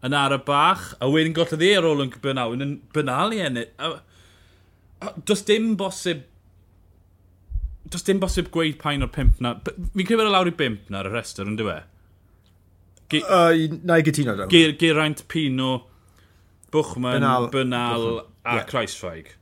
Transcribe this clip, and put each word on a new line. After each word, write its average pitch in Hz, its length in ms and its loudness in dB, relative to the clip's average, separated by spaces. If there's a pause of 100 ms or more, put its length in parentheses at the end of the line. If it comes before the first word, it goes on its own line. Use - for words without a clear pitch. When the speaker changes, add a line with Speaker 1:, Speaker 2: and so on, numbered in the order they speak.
Speaker 1:
yn 127 100 -2
ara 139 240 2
bach, 156 600 2
a 123 120 -2
wedyn 160 240 2
gollodd 160 300 0
e 190 100 6
ar 185 120 4
ôl 147 180 2
yn 131 160 -6
Bernal, 131 340 -2
yn 139 220 -6 (140)
Bernal 151 440 -2
i 214 80 -4
ennill. 123 320 -6
A, 143 140 -8 (1120)
a... 202 160 -12
Does 196 260 -2
dim 220 320 2
bosib... 180 440 -4 (1600)
Does - 200 -12
dim 196 180 2
bosib 185 300 -2
gweud 160 260 -2
paun 143 240 -2
o'r 127 80 -2
pump - 320 4
na. 123 140 -2
B-, - 180 -10 (120)
fi'n 190 200 -4
credu 226 140 2
bod 214 100 2
e 202 60 2
lawr 180 160 2
i - 20 -8
bump 113 360 -4
na 98 120 -6
ar 95 80 -4
y 101 60 -6
rhestr, 101 340 -8
yn 107 80 -4
dyw 107 140 -2
e? 78 80 -6 (1300)
Ge-, 151 100 0
Speaker 2:
Yy, 170 440 4 (160)
na 170 160 4
i 156 80 4
gytuno, 143 300 0
daw. 95 140 -4
Speaker 1:
Ge-, 160 280 8
Geraint, 156 500 0
Pino, 131 440 -2 (1040)
Buchmann, 127 440 -2
Speaker 2:
Bernal, 127 320 2
Speaker 1:
Bernal 120 560 -2
Speaker 2:
Buchmann. 113 240 -6 (120)
Speaker 1:
a 117 180 0
Speaker 2:
Ie. - 100 -8
Speaker 1:
Kreisweg. 92 720 -8